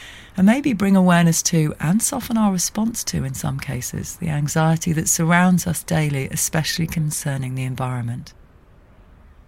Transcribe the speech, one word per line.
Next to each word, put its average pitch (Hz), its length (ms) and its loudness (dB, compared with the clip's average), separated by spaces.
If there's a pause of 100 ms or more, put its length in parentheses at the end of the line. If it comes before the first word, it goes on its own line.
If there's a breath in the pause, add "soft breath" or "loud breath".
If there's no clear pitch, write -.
(360 loud breath)
And 190 100 4
maybe 262 280 4
bring 196 240 4
awareness 170 460 6
to, 156 360 2
and 185 240 2
soften 247 340 -4
our 208 140 4
response 214 540 -2
to 151 180 -2
in 135 100 -4
some 135 280 -4
cases, - 560 -8
the 170 100 -6
anxiety 160 640 0
that 160 160 -2
surrounds 175 580 2
us 165 180 -4
daily, 147 440 -2
especially - 600 -2
concerning 135 680 -4
the 131 80 -4
environment. 127 680 -6 (1160)